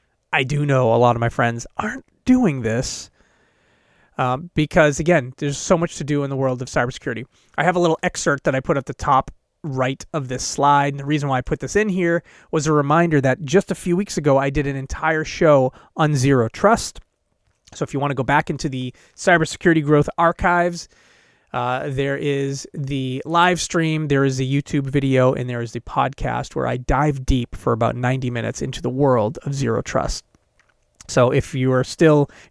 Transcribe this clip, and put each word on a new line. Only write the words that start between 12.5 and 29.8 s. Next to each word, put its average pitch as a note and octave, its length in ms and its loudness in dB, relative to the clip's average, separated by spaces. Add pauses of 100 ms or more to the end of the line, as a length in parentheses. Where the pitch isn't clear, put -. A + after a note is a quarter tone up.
was D3+ 160 0
a D#3+ 60 2
reminder D3+ 480 4
that C3 220 0
just D3+ 280 0
a F3+ 40 -4
few F3 200 -2
weeks G3+ 220 -2
ago, C#3+ 200 2
I C#3 120 0
did C#3 180 -2
an C#3 80 -6
entire D#3 480 -2
show C#3+ 480 4 (240)
on D3+ 180 2
zero C3 360 2
trust. - 500 0 (760)
So - 100 -6
if - 100 -10
you C#3 80 -2
wanna C#3+ 120 -2
go C3 100 -2
back C#3+ 260 2
into D3+ 180 -4
the B2+ 260 -6 (220)
cybersecurity D#3+ 680 2
growth D3 340 4
archives, F3 720 0 (640)
uh, B2+ 360 -4
there C#3 280 -2
is C#3 560 -4
the C3+ 520 -4
live E3+ 360 2
stream, D#3 480 -2
there C#3 160 4
is C3+ 120 0
the C3+ 240 -2
YouTube C#3 240 -2
video, C3 480 2
and B2 160 -6
there A#2+ 120 -4
is A#2 100 -8
the A#2+ 80 -8
podcast B2+ 760 -4
where C3 120 -2
I B2 100 -2
dive C3+ 480 0
deep B2 300 0
for - 160 -2
about A#2 240 0
ninety B2+ 340 -2
minutes A#2 320 -6
into C3+ 200 -8
the B2+ 80 -4
world B2+ 540 2
of C#3+ 100 -6
zero A#2 280 -2